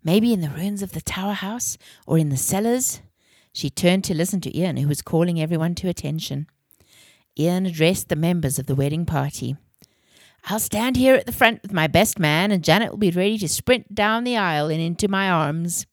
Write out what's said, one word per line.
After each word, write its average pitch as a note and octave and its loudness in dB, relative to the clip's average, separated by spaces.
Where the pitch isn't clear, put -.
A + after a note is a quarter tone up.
"Maybe G#3+ 4
in F3+ -2
the C#3+ -4
ruins G3 -6
of F#3 -10
the E3 -6
Tower F#3+ -6
House, G3+ -8
or E3 2
in D3+ 2
the C3+ -2
cellars?" A#3 0
She C#3 -4
turned F3+ 2
to F3+ -2
listen F3 -2
to - -8
Ian, D#3+ 0
who C#3 0
was D3 -2
calling E3+ 0
everyone E3 -2
to F#3 -6
attention. D3+ -6
Ian F3 0
addressed E3 0
the E3+ 0
members D#3+ 0
of C3+ -6
the C3+ 0
wedding D3 0
party. C#3 -4
"I'll G#3+ -4
stand A#3+ -2
here C4 8
at - 2
the A#3+ -8
front A3+ 2
with G#3 -10
my D#3+ 2
best E3 4
man, E3+ 2
and F3+ 0
Janet E3+ 2
will - -12
be G3+ 4
ready G3 0
to F#3 -4
sprint - -2
down A3 0
the B3 -2
aisle D#3 0
and D#3+ -2
into E3+ -2
my F#3+ 0
arms." E3 0